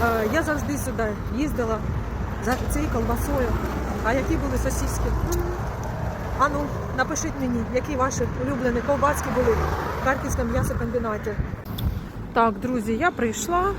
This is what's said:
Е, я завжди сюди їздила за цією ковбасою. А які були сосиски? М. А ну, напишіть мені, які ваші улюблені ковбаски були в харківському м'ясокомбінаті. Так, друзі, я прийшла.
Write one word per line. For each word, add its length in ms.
Е, 300
я 100
завжди 340
сюди 300
їздила 420
за 100
цією 200
ковбасою. 540
А 80
які 220
були 220
сосиски? 520
М. 80
А 100
ну, 160
напишіть 440
мені, 220
які 220
ваші 320
улюблені 360
ковбаски 540
були 200
в 20
харківському 480
м'ясокомбінаті. 800
Так, 260
друзі, 380
я 140
прийшла. 680